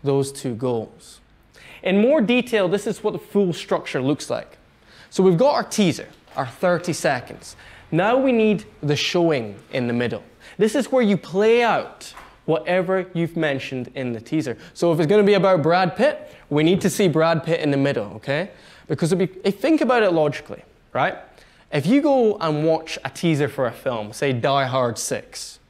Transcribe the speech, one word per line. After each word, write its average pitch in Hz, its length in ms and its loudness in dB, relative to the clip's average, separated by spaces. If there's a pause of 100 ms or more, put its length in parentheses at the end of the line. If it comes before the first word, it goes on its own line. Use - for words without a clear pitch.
those 139 260 0
two 131 240 -8
goals. 117 640 -8 (640)
In 190 180 2
more 277 200 4
detail, 233 480 2
this 196 180 -2
is 214 160 -4
what 208 100 -2
the 170 60 -10
full 196 340 0
structure - 500 -4
looks 135 260 -2
like. - 300 -8 (520)
So - 120 0
we've 185 160 6
got 269 160 4
our 226 100 0
teaser, - 440 0 (280)
our 139 100 -4
thirty 175 460 -2
seconds. - 640 -4 (340)
Now 196 260 2
we 269 160 2
need 220 320 2 (180)
the 147 140 0
showing 143 600 0 (160)
in 127 140 -2
the 120 60 -2
middle. 120 300 -4 (360)
This 214 160 0
is 269 160 -2
where 254 120 2
you 202 140 2
play 214 460 2
out 170 500 -4 (340)
whatever 180 640 0
you've 170 240 -2
mentioned 139 580 -4
in 127 180 -6
the 113 80 -8
teaser. 131 360 -4 (180)
So 170 180 2
if 156 80 0
it's 160 80 2
gonna 208 140 4
be 202 120 4
about 185 280 4
Brad 175 340 2
Pitt, - 360 -2 (160)
we 147 140 0
need 175 180 4
to 196 100 0
see 202 180 0
Brad 160 360 2
Pitt 160 160 -2
in 151 100 -2
the 139 60 0
middle, 139 300 0 (100)
okay? 147 340 -6 (380)
Because 156 240 -2
it'd 185 160 0
be, - 160 -14
if, 196 160 -2
think 311 200 2
about 247 220 2
it 190 100 2
logically, 151 500 -2 (300)
right? 156 240 -2 (560)
If 147 140 -2
you 262 140 4
go 254 380 2
and 156 260 -2
watch 160 400 -2
a - 60 -6
teaser 151 380 0
for 131 180 -2
a 113 60 -4
film, 110 400 -6
say 139 200 -2
Die 135 320 0
Hard 123 320 0
six - 600 -8 (120)